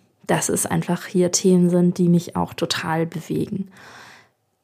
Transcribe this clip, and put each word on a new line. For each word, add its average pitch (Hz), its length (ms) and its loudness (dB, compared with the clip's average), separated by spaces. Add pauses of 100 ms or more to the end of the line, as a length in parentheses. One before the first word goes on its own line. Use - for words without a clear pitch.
(260)
dass 165 220 -2
es - 180 -2
einfach 170 400 -4
hier 180 260 0
Themen 180 380 4
sind, 180 280 2
die 175 100 2
mich 170 280 2
auch - 180 -4
total 165 520 -4
bewegen. 165 640 -6 (920)